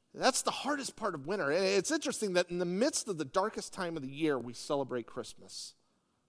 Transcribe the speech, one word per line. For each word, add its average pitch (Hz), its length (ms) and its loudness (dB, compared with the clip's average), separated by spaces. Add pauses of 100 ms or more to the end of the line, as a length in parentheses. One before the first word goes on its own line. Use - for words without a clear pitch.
(140)
That's 226 280 2
the - 100 0
hardest 277 440 -4
part 202 200 -2
of 139 100 -8
winter. 170 240 0
And 175 140 4
it's 190 260 4
interesting 247 440 0
that 175 180 4
in 175 80 -2
the 180 60 2
midst 190 420 2
of 190 100 -4
the 151 80 -2
darkest 185 480 -2
time 170 220 -4
of 151 80 -4
the 131 80 -8
year, 147 260 2
we 123 160 -6
celebrate 127 540 -2
Christmas - 680 -12 (560)